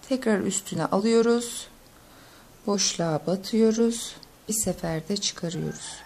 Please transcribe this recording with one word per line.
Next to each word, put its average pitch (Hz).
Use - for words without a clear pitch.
Tekrar 226
üstüne 185
alıyoruz. 226
Boşluğa 170
batıyoruz. 220
Bir 214
seferde 170
çıkarıyoruz. 165